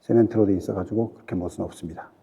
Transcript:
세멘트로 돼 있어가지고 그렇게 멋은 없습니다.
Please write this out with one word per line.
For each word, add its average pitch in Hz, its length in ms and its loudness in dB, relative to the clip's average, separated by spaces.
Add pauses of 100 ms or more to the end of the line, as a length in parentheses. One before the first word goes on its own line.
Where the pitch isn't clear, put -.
세멘트로 110 460 4
돼 98 100 2
있어가지고 104 580 -4
그렇게 - 200 -12
멋은 87 260 -6
없습니다. 85 500 -12 (120)